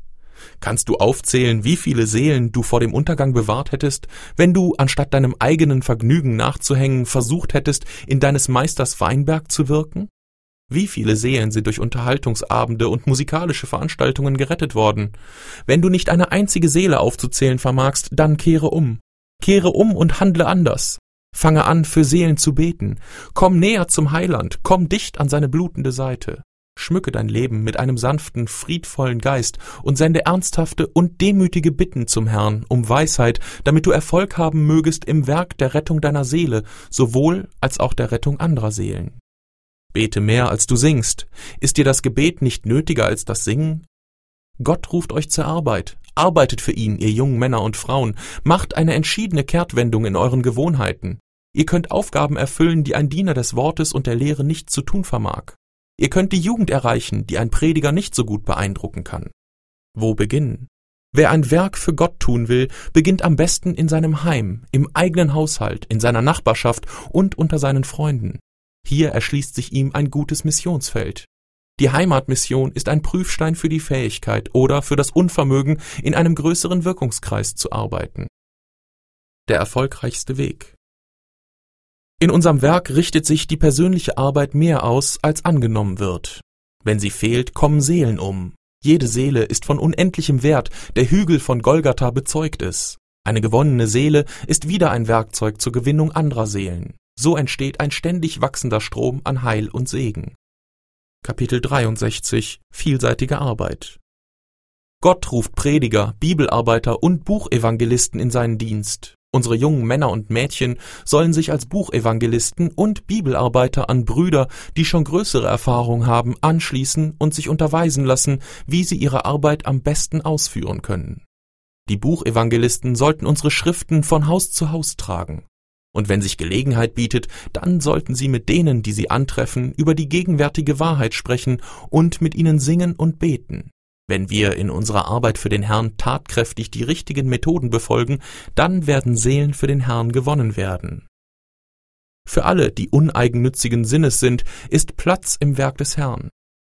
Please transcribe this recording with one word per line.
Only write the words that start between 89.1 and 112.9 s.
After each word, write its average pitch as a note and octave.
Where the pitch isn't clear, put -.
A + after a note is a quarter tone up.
ist -
von C3
unendlichem D#3
Wert, C#3
der A#2+
Hügel E3+
von B2
Golgatha C3+
bezeugt D3+
es. -
Eine G#2+
gewonnene A#2+
Seele D3
ist -
wieder F3
ein A2+
Werkzeug A2
zur A#2+
Gewinnung D3
anderer C#3
Seelen. F#2+
So D3+
entsteht C#3
ein D3
ständig E3
wachsender B2
Strom B2+
an C3
Heil A2
und B2+
Segen. -
Kapitel B2
dreiundsechzig. A2+
Vielseitige B2+
Arbeit. -
Gott -
ruft A#2+
Prediger, A2
Bibelarbeiter A#2
und F3
Buchevangelisten A#2
in A#2+
seinen A#2
Dienst. G#2+
Unsere A#2
jungen C3
Männer C3
und G#2
Mädchen B2
sollen E3
sich D#3
als C3+
Buchevangelisten A#2
und G#3